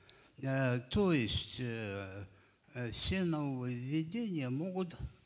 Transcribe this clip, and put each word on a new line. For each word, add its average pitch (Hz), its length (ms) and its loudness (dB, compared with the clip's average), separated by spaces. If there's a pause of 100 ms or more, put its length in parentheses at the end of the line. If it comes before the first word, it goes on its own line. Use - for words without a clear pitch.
(380)
Э, 135 420 2 (100)
то 202 220 6
есть, 120 460 2
э, 101 680 -4 (480)
э, 123 180 -4
все 185 320 0
нововведения 147 1300 0
могут 180 460 -2 (300)